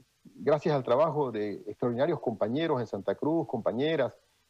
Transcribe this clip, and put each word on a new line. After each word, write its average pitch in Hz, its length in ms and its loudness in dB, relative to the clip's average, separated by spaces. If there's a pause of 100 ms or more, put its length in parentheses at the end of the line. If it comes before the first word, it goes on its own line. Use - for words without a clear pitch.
(240)
gracias 151 500 0
al 135 80 0
trabajo 143 480 2
de 104 380 -4
extraordinarios 120 520 0
compañeros 123 600 0
en 113 60 -4
Santa 101 280 -4
Cruz, 151 320 0
compañeras, 123 680 0 (380)